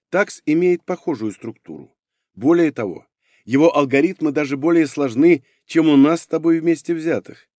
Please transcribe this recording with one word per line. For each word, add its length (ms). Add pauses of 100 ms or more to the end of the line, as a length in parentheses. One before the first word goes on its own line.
ТАКС 360
имеет 400
похожую 460
структуру. 600 (420)
Более 360
того, 360 (360)
его 320
алгоритмы 560
даже 240
более 320
сложны, 560 (220)
чем 240
у 80
нас 240
с 60
тобой 320
вместе 340
взятых. 560 (100)